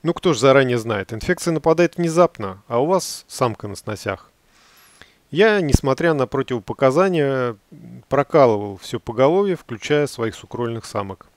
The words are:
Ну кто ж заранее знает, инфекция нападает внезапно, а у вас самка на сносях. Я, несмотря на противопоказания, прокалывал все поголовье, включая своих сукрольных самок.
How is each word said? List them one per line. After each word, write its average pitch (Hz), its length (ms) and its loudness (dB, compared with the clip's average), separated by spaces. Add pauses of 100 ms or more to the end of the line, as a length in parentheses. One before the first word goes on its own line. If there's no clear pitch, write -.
Ну 170 80 0
кто 170 200 0
ж 113 40 -4
заранее 135 400 4
знает, 107 340 -4
инфекция 170 400 -4
нападает 160 440 2
внезапно, 156 720 0
а 120 100 -2
у 135 80 2
вас - 400 -4
самка 113 400 -4
на 101 80 -10
сносях. - 560 -8 (1000)
Я, 208 280 4
несмотря 147 540 0
на 131 140 -2
противопоказания, 135 1300 0 (520)
прокалывал 117 680 4
все - 240 -10
поголовье, 160 560 0
включая 147 500 -4
своих 113 300 -6
сукрольных 113 480 -8
самок. 98 420 -10 (100)